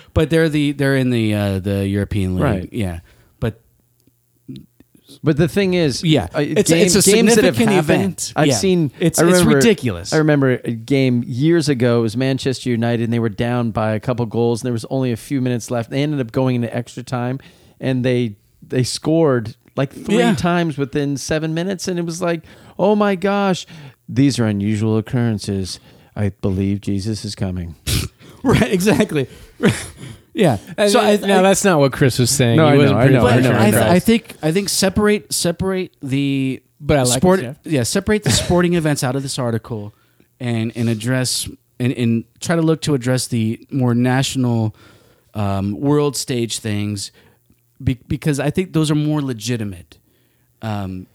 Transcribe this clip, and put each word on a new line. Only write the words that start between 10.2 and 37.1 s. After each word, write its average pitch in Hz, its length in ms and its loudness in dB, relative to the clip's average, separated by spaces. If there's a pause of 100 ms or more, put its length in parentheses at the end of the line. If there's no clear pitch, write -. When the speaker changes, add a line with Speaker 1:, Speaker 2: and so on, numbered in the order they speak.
Speaker 2:
a 117 80 -4
game 123 540 0
years 147 420 2
ago. 120 300 2
It 117 40 2
was 113 140 -2
Manchester 131 540 -2
United, 117 340 0
and 113 80 -2
they 117 60 0
were 113 100 0
down 120 420 -2
by 110 220 -2
a 107 80 -2
couple 123 240 -4
goals, 117 380 -2
and 127 40 -6
there 123 60 -2
was 113 160 -6
only 131 240 -2
a 110 40 -4
few 135 260 -4
minutes 123 280 -4
left. 120 200 -4
They 139 120 -2
ended 147 180 -2
up 113 120 -8
going 131 240 0
into 120 180 -4
extra 120 280 -10
time, 123 360 -6 (420)
and 131 220 -2
they, 123 340 0 (300)
they 127 160 0
scored, 135 760 0 (200)
like, 139 160 -4
three - 280 -2
Speaker 1:
Yeah. 233 140 2
Speaker 2:
times 170 440 -2
within 143 400 -4
seven 160 340 -4
minutes, 175 340 -6
and 180 120 -4
it 170 80 -4
was 170 160 -8
like, 170 200 -4 (360)
"Oh 208 180 2
my 208 180 0
gosh, 196 520 -2 (420)
these 123 300 2
are 117 80 2
unusual 107 500 0
occurrences. 104 840 -2 (380)
I 104 140 -2
believe 98 500 -2
Jesus 101 440 -6
is 101 100 -10
coming." 90 460 -8
Speaker 1:
<laughs> - 40 -20 (580)
Right, 247 300 2
exactly. 175 560 0 (320)
<laughs> - 60 2 (680)
Yeah. 147 260 2 (180)
Speaker 3:
And 208 160 2
Speaker 1:
So 220 80 4
I, 208 160 4
Speaker 3:
no, 196 220 2
Speaker 1:
I 185 40 6
Speaker 3:
that's 190 220 4
not 180 160 4
what 139 120 4
Chris 135 260 2
was 120 100 2
saying. 117 300 2
Speaker 2:
No, - 80 6
Speaker 3:
He 143 60 6
Speaker 2:
I - 20 6
know, - 80 6
Speaker 3:
wasn't 139 160 4
Speaker 2:
I 123 80 4
know, - 20 6
Speaker 3:
pretty 131 80 6
Speaker 2:
I - 60 4 (140)
Speaker 1:
But 127 60 4
Speaker 2:
know, 123 100 4
Speaker 3:
much 104 60 2
Speaker 1:
I, 107 80 4
Speaker 2:
I - 40 6
know. 113 200 2
Speaker 1:
I 180 100 4
think, - 420 0
I 156 100 0
think 196 160 -2
separate, 208 640 0
separate 185 680 -4
the 135 600 -2 (160)
Speaker 3:
But 147 200 0
I 131 60 2
like - 120 2